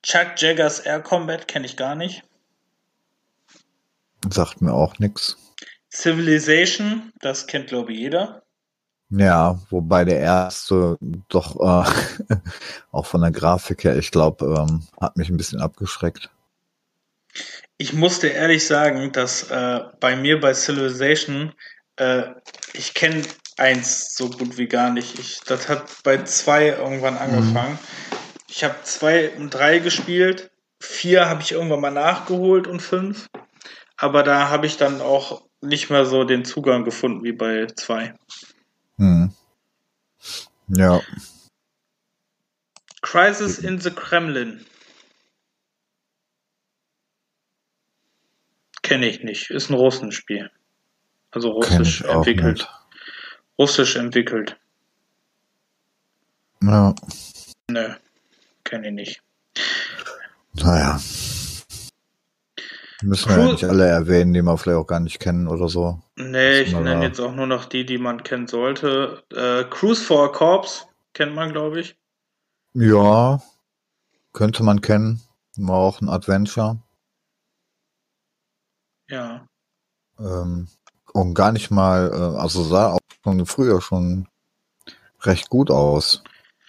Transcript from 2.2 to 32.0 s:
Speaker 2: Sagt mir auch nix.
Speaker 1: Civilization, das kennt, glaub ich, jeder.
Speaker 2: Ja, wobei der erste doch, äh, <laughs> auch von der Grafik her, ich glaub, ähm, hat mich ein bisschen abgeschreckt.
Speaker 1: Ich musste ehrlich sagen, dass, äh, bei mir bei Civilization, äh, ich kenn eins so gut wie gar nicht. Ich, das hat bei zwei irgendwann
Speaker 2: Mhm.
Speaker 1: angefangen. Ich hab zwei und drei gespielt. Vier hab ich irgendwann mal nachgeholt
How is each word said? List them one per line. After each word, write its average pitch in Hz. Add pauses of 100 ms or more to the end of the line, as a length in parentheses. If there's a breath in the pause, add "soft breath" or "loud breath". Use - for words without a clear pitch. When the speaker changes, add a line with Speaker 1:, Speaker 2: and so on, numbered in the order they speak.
Speaker 2:
Sagt 92
mir 76
auch 76
nix. - (560 loud breath)
Speaker 1:
Civilization, 165
das 135
kennt, -
glaub 120
ich, 110
jeder. 165 (680)
Speaker 2:
Ja, 90 (120)
wobei 90
der 85
erste 92 (320)
doch, -
äh, 90
<laughs> -
auch -
von 87
der 85
Grafik 85
her, 69
ich 80
glaub, 78
ähm, 78 (160)
hat -
mich 85
ein 90
bisschen -
abgeschreckt. - (1500 loud breath)
Speaker 1:
Ich -
musste 160
ehrlich 156
sagen, 139
dass, 127
äh, 123 (200)
bei 127
mir 143
bei 139
Civilization, 139 (420 loud breath)
äh, 127 (500)
ich -
kenn 160 (320)
eins 127
so 123
gut 123
wie 120
gar 123
nicht. 120
Ich, -
das 127
hat -
bei 135
zwei 151
irgendwann 135
Speaker 2:
Mhm. -
Speaker 1:
angefangen. 120 (680 loud breath)
Ich -
hab 139
zwei 156
und 147
drei 147
gespielt. 180 (280)
Vier 175
hab 156
ich 151
irgendwann 156
mal 143
nachgeholt 185